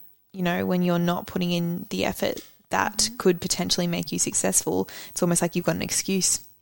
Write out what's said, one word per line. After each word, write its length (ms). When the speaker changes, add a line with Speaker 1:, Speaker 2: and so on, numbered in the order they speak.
Speaker 1:
you 100
know, 240
when 160
you're 160
not 280
putting 260
in 380
the 140
effort 360
that 280
Speaker 2:
Mm-hmm. 180
Speaker 1:
could 240
potentially 460
make 260
you 60
successful, 720
it's 120
almost 200
like 140
you've 80
got 100
an 80
excuse. 580